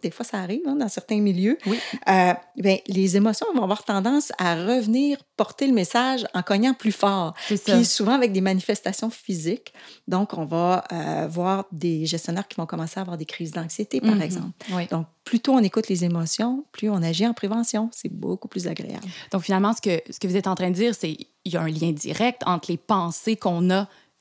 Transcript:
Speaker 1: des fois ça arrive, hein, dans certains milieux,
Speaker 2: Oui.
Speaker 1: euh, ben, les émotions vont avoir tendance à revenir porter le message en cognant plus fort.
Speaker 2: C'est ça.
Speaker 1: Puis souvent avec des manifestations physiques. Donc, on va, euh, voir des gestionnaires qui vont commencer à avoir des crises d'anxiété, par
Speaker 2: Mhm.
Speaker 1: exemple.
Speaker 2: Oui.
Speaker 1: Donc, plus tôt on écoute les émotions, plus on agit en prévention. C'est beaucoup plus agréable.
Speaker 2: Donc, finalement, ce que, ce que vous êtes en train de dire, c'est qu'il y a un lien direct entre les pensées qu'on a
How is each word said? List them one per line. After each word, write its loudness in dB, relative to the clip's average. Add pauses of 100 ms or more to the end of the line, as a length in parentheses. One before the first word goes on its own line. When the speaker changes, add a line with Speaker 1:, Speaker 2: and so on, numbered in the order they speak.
Speaker 1:
des -4
fois -10
ça -6
arrive, -4
hein, 0
dans 0
certains -2
milieux, 4
Speaker 2:
Oui. 0 (300)
Speaker 1:
euh, 6 (240)
ben, 4
les 2
émotions 4 (100)
vont 4
avoir 0
tendance 2
à 2 (100)
revenir 2 (200)
porter 0
le 6
message 2
en 0
cognant 4
plus 0
fort. 0 (140)
Speaker 2:
C'est 0
ça. 2
Speaker 1:
Puis 8
souvent 2
avec 2
des 2
manifestations 0
physiques. -6 (380)
Donc, 0
on -4
va, 2
euh, -4
voir 0
des -2
gestionnaires -4
qui -12
vont -4
commencer -6
à -6
avoir -8
des -10
crises -10
d'anxiété, -4
par 4
Speaker 2:
Mhm. 2
Speaker 1:
exemple. -4 (240)
Speaker 2:
Oui. -2
Speaker 1:
Donc, -2 (180)
plus 0
tôt 2
on 6
écoute 0
les 0
émotions, -2
plus -2
on 0
agit 0
en 2
prévention. -2
C'est -8
beaucoup -6
plus -6
agréable. -8 (260)
Speaker 2:
Donc, -2
finalement, 2
ce -4
que, 0 (100)
ce -14
que -2
vous 0
êtes 0
en 0
train 0
de -2
dire, 0
c'est -4
qu'il -10
y -2
a -2
un -2
lien 0
direct -2
entre -2
les -2
pensées 0
qu'on 2
a 2 (340)